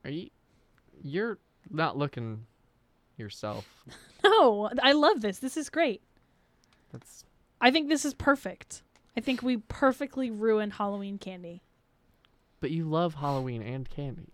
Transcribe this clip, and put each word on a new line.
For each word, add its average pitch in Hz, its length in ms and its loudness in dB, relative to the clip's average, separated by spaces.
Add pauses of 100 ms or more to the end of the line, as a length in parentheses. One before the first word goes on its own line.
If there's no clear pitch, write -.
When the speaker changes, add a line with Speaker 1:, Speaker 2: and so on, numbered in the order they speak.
Speaker 1:
Are 135 60 -8
you, 160 200 -10 (720)
you're 190 360 -6 (320)
not 151 260 -2
looking 113 500 -6 (720)
yourself. 104 500 -10 (200)
Speaker 2:
<laughs> - 80 -20 (280)
No, 254 480 6 (120)
I 269 100 8
love 302 300 6
this. 202 160 -2
This 262 180 -6
is 302 140 -6
great. 302 320 0 (920)
Speaker 1:
That's - 320 -18 (340)
Speaker 2:
I 247 120 8
think 294 180 2
this 302 160 2
is 277 80 -2
perfect. - 680 -2 (340)
I 233 60 -2
think 247 200 -2
we 247 140 0
perfectly 262 760 0
ruined 214 440 0
Halloween 202 420 -6
candy. 180 460 -14 (1000)
Speaker 1:
But 139 100 -4
you 165 140 0
love 160 300 0
Halloween 131 480 -2
and 131 260 -8
candy. 127 440 -8